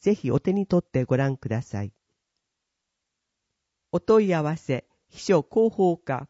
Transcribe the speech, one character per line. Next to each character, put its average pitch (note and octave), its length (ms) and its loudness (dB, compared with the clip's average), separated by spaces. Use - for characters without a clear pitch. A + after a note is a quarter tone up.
ぜ G3+ 140 2
ひ C3+ 160 -6
お - 100 0
手 F#3 120 -2
に G3+ 140 -2
取 F3 180 0
っ - 60 -20
て B2+ 140 -2
ご B2+ 120 0
覧 C3+ 200 -2
く - 120 -12
だ A2+ 140 -4
さ G2+ 220 -8
い。 G2 80 -12
お F3 80 -2
問 A3 280 2
い F3 60 0
合 D#3 80 -2
わ D3+ 140 -4
せ、 - 300 -6
秘 - 120 -20
書 F3 280 2
広 A3 260 2
報 F3+ 220 0
課 C#3 340 -10